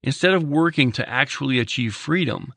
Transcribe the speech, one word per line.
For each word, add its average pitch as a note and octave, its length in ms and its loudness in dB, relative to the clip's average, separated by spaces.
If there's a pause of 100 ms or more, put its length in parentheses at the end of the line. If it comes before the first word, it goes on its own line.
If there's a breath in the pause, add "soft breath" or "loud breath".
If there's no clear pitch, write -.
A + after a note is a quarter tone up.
instead F3 300 2
of F3 100 2
working D3 480 2
to - 160 -6
actually C3 500 0
achieve A2+ 380 -2
freedom. D3+ 600 -2